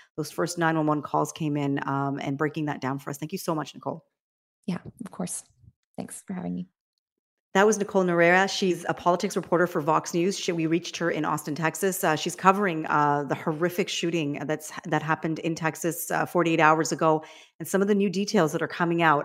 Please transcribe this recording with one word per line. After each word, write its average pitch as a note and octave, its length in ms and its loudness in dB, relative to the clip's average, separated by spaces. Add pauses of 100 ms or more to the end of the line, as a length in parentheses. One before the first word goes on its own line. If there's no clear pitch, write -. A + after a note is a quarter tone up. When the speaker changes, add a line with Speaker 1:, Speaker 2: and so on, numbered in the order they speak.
(160)
Speaker 1:
those D3+ 140 -6
first E3+ 280 -4
nine D#3+ 180 2
one D#3 100 0
one D3+ 160 0
calls D3+ 300 -2
came D3+ 240 -4
in, C#3 220 -2 (100)
um, C#3 340 -2
and C#3 160 -4
breaking D3+ 260 -2
that D3 160 -4
down C3+ 180 -4
for C#3+ 120 -12
us. C#3 80 -10
Thank D3+ 140 -10
you F#3+ 60 -8
so E3+ 160 -4
much, D3 200 -6
Nicole. - 300 -10 (640)
Speaker 2:
Yeah, F3 120 -4 (260)
of G3 60 -14
course. - 340 -10 (520)
Thanks - 300 -14
for G3+ 80 -12
having F3+ 200 -8
me. F3+ 120 -8 (840)
Speaker 1:
That G3 160 6
was G#3+ 100 2
Nicole G3 240 2
Nereida. F3+ 480 6
She's F3 380 0
a D#3+ 60 -2
politics F3+ 420 0
reporter F3 320 2
for F3 120 -4
Vox D#3 320 0
News. F#3 240 2
She, - 140 -4
we E3 160 0
reached E3+ 300 -2
her E3+ 160 0
in D3+ 120 -2
Austin, D3+ 300 -4
Texas. E3+ 480 -2
Uh, D#3+ 140 2
she's E3 180 -4
covering, F#3 520 2
uh, D3 420 2
the D3+ 80 0
horrific E3+ 520 -2
shooting E3 560 -4
that's, D3+ 280 -6 (140)
that D#3 180 0
happened D#3+ 340 -2
in E3 160 -4
Texas, D#3+ 560 -4
uh, D#3+ 160 0
forty-eight E3 320 2
hours D#3 320 4
ago, D#3 320 2 (380)
and D#3+ 80 -10
some F#3+ 120 2
of G3 60 4
the G#3 80 2
new G3+ 160 2
details F#3 400 2
that E3 100 -4
are D#3+ 60 -2
coming E3+ 360 0
out D3 220 4